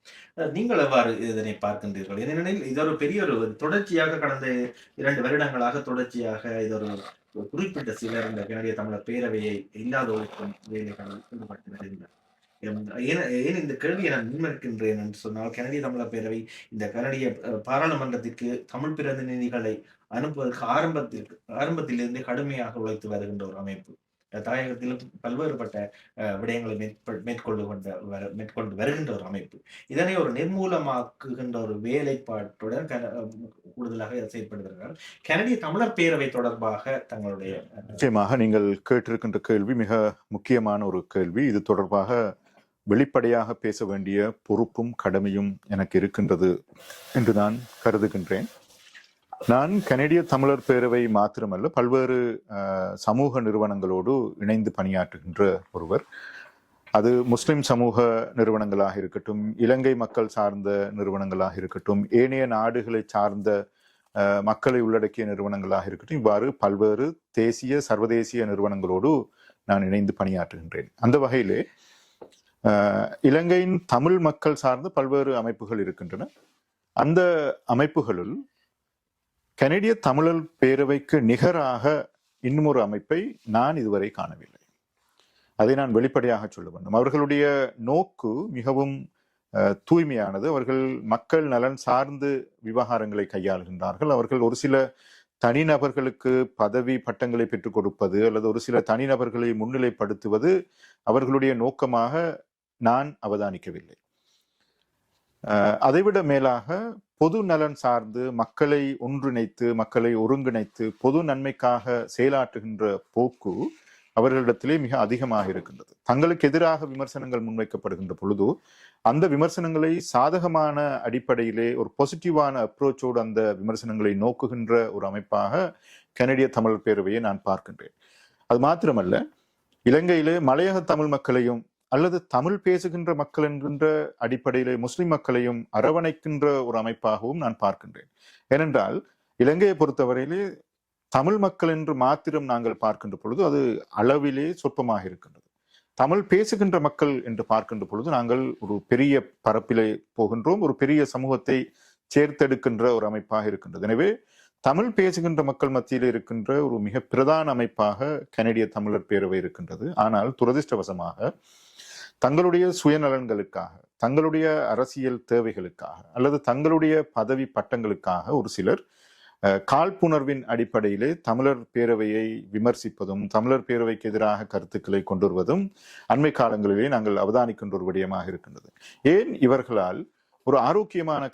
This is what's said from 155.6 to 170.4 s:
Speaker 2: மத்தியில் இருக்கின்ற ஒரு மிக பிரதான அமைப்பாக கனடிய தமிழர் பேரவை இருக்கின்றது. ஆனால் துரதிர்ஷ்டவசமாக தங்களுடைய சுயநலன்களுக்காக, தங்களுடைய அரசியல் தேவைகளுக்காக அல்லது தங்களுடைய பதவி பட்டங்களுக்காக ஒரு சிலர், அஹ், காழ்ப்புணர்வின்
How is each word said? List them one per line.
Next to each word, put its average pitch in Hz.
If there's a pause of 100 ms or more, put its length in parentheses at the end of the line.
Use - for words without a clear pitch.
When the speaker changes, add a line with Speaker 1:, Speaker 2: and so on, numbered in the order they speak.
Speaker 2:
மத்தியில் 127
இருக்கின்ற 120
ஒரு 120
மிக 104
பிரதான 151
அமைப்பாக 123
கனடிய 113
தமிழர் 104
பேரவை 98
இருக்கின்றது. 90
ஆனால் 110
துரதிர்ஷ்டவசமாக 117 (880)
தங்களுடைய 175 (120)
சுயநலன்களுக்காக, 127 (240)
தங்களுடைய 156
அரசியல் 123
தேவைகளுக்காக 92 (140)
அல்லது 143
தங்களுடைய 156
பதவி 131
பட்டங்களுக்காக 101
ஒரு 127
சிலர், 101 (640)
அஹ், 98
காழ்ப்புணர்வின் 151